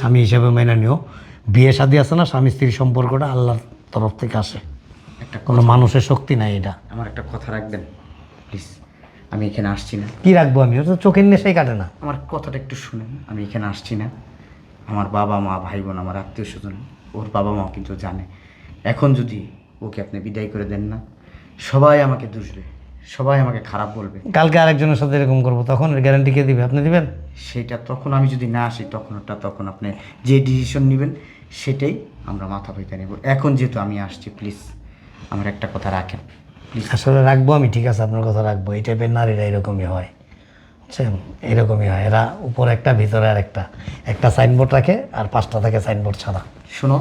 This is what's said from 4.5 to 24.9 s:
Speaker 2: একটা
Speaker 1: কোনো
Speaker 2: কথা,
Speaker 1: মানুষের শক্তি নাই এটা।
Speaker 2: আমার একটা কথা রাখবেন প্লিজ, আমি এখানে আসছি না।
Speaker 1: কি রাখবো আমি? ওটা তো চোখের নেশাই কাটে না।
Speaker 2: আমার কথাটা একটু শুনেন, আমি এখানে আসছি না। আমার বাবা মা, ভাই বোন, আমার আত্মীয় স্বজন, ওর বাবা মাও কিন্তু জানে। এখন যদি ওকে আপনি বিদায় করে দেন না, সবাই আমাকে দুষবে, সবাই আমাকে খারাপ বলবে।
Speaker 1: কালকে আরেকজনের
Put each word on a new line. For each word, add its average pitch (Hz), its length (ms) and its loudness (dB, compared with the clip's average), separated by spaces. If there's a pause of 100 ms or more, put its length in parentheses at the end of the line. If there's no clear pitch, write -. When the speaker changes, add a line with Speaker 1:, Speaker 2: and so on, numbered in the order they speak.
Speaker 2:
একটা - 140 -16 (100)
Speaker 1:
কোনো 120 140 4
Speaker 2:
কথা, 117 100 8
Speaker 1:
মানুষের 123 380 6
শক্তি 135 320 0
নাই 107 180 0
এটা। 95 140 -4 (200)
Speaker 2:
আমার 113 180 -10
একটা - 100 -12 (100)
কথা - 240 -12
রাখবেন 107 260 -10 (680)
প্লিজ, 101 180 -14 (680)
আমি 107 160 -4
এখানে 101 260 -4
আসছি - 260 -10
না। 104 60 -8 (160)
Speaker 1:
কি 185 160 8
রাখবো 139 260 4
আমি? 117 140 2
ওটা 151 140 0
তো 175 120 0
চোখের 196 260 6
নেশাই 196 260 4
কাটে 131 240 0
না। 90 60 -6 (160)
Speaker 2:
আমার 143 140 -6 (160)
কথাটা 139 280 -10
একটু 131 140 -12 (100)
শুনেন, 110 260 -12 (180)
আমি 107 180 -10
এখানে 107 240 -6
আসছি - 300 -10
না। 113 60 -8 (840)
আমার 104 160 -2 (100)
বাবা 104 180 0 (100)
মা, 95 80 -4 (120)
ভাই 92 200 -8
বোন, 95 180 -8
আমার 90 200 -8
আত্মীয় 104 280 -12
স্বজন, 98 240 -14 (420)
ওর 104 180 -10
বাবা 101 220 0
মাও 92 180 -6
কিন্তু 95 160 -12 (120)
জানে। 92 200 -10 (680)
এখন 143 180 2 (100)
যদি 117 200 -6 (460)
ওকে 104 200 -12
আপনি 101 200 -12
বিদায় 107 280 -8
করে 104 180 -6
দেন 101 200 -6
না, 110 60 -8 (720)
সবাই 147 260 6 (120)
আমাকে 120 180 -2 (100)
দুষবে, 98 280 -12 (520)
সবাই 139 280 2
আমাকে 117 160 -2 (100)
খারাপ 104 280 -6
বলবে। 98 200 -10 (200)
Speaker 1:
কালকে 160 260 4
আরেকজনের 151 380 4